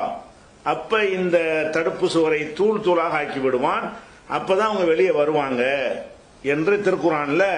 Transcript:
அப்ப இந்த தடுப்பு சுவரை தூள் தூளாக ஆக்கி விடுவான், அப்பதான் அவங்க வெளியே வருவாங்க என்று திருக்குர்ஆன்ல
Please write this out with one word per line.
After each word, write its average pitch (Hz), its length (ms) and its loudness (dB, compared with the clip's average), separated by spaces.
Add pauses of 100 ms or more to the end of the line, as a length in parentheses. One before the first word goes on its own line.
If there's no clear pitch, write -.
(640)
அப்ப 214 420 -2
இந்த 185 320 2 (340)
தடுப்பு 165 380 -2
சுவரை 156 440 0
தூள் 208 260 2
தூளாக 165 380 2
ஆக்கி 143 220 -4
விடுவான், 135 460 0 (440)
அப்பதான் 190 400 0
அவங்க 196 160 0
வெளியே 165 260 4
வருவாங்க 147 520 0 (800)
என்று 160 340 0
திருக்குர்ஆன்ல 160 640 0 (140)